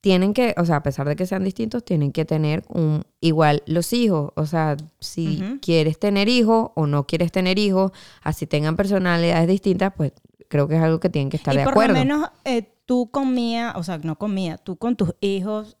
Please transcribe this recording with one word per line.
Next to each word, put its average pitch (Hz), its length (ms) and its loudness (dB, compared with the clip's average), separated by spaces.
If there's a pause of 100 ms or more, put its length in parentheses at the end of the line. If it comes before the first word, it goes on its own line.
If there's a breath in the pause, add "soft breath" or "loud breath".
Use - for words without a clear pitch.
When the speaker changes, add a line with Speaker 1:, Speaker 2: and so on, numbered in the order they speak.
Speaker 1:
tienen 190 300 4
que, 240 240 0
o 175 80 0
sea, 160 120 2
a 147 60 -4
pesar 139 240 -2
de 151 80 -2
que 185 120 -4
sean 190 160 -4
distintos, 220 420 -6
tienen 147 260 0
que 160 140 -2
tener 156 440 -2
un, 156 340 0 (160)
igual 156 480 2
los 170 260 -2
hijos. 196 420 0
O 156 120 -2
sea, 156 280 0 (240)
si 156 440 -4
Speaker 2:
Ujú. 254 180 -8
Speaker 1:
quieres 160 380 2
tener 202 280 2
hijos 226 460 2
o 156 140 0
no 143 180 2
quieres 170 260 -2
tener 185 280 0
hijos, 190 320 2 (320 loud breath)
así 151 240 -4
tengan 156 280 0
personalidades 175 720 2
distintas, 190 480 0
pues 143 160 -2 (380)
creo 143 180 2
que 151 100 0
es 165 40 4
algo 160 180 2
que 185 120 0
tienen 139 180 -2
que 156 80 -4
estar 139 160 -2
Speaker 2:
Y 135 60 2
Speaker 1:
de 139 60 0
Speaker 2:
por - 80 0
Speaker 1:
acuerdo. - 200 4
Speaker 2:
lo - 60 2
menos, 302 300 0 (160)
eh, 240 220 -2 (200)
tú 247 240 0
con 262 240 -2
Mía, 233 400 -4
o 175 80 -6
sea, 165 160 -6
no 156 180 -6
con 208 160 -4
Mía, 180 240 -4
tú 185 180 -12
con 233 200 -4
tus 185 260 0
hijos 202 580 -4